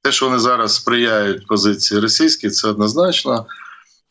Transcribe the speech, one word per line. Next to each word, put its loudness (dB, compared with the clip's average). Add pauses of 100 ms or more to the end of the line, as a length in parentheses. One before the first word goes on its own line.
Те, 0
що 0
вони 2
зараз 2
сприяють 0
позиції 0
російській, 2
це -2
однозначно. 0 (640)